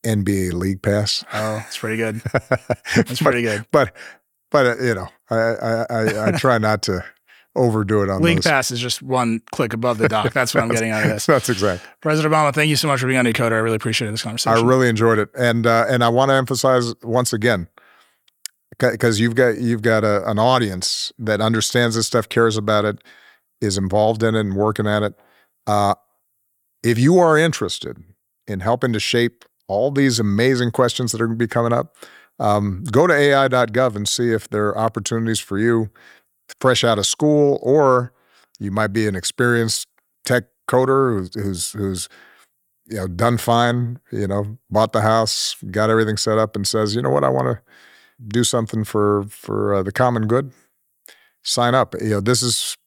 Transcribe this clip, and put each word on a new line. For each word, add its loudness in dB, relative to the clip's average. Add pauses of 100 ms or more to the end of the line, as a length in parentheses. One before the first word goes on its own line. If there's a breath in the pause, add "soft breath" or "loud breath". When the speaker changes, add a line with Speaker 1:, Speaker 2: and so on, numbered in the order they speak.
Speaker 1:
N 0
B -2
A -4
League -4
Pass. -2
Speaker 2:
Oh, -6
that's -12
pretty -6
good. -4
Speaker 1:
<laughs> -4
Speaker 2:
That's 0
pretty 2
Speaker 1:
But, -2
Speaker 2:
good. -8
Speaker 1:
but, 2 (560 loud breath)
but, 4
uh, 0
you 0
know, -8 (200)
I, 0
I, 0
I, -2
I 2
try 2
not 0
to -4 (520 soft breath)
overdo 2
it 0
on -2
Speaker 2:
League 2
Speaker 1:
those. -2
Speaker 2:
Pass 2
is -6
just -6
one -2 (100)
click -4
above -2
the 2
dock. 0
That's -2
what 2
I'm -4
Speaker 1:
<laughs> -
That's, 0
Speaker 2:
getting -2
out -2
of 2
this. -2
Speaker 1:
that's 4
exact. 0 (200 loud breath)
Speaker 2:
President 0
Obama, 2
thank 2
you 2
so -2
much 0
for -2
being 2
on 2
Decoder. 0
I 0
really 0
appreciated -4
this -8
conversation. 0
Speaker 1:
I 4
really 4
enjoyed 4
it. -2
And, 2
uh, 4
and 2
I 4
wanna 4
emphasize 0
once -2
again, 0 (1120 soft breath)
'ca-, 2
'cause 2
you've 2
got, 2
you've -2
got 2
a, 0
an -2
audience 0
that -2
understands 0
this 0
stuff, -2
cares 2
about 0
it, -4 (580 soft breath)
is -2
involved 0
in 0
it 2
and -4
working -2
at 0
it. -4 (520 soft breath)
Uh, 2 (920)
if 2
you 6
are 6
interested -2 (500)
in -8
helping 0
to -2
shape 0 (240)
all 0
these 2
amazing 2
questions 0
that -8
are 0
gonna -4
be -2
coming 0
up, -2 (420 loud breath)
um, 0
go 4
to 4
A 4
I 4
dot 0
gov 0
and -6
see -2
if -2
there -2
are -4
opportunities -2
for -6
you 2 (720 soft breath)
fresh 2
out 2
of -2
school, 2
or 2 (480 soft breath)
you -6
might -2
be 0
an -4
experienced -2 (360)
tech 0 (240)
coder 2
who's, -8
who's, -6
who's, -6 (760 soft breath)
you -10
know, -6
done 0
fine, 0 (140)
you -4
know, -4 (140)
bought 2
the 0
house, 0 (160)
got 0
everything 0
set 0
up -2
and -6
says, -2
"You -2
know -2
what, 2
I -6
wanna -2 (680 soft breath)
do 0
something -2
for, 0
for, -4
uh, 0
the -4
common 0
good," -2 (880 soft breath)
sign 0
up. 0
You -2
know, 0
this 0
is -4 (100)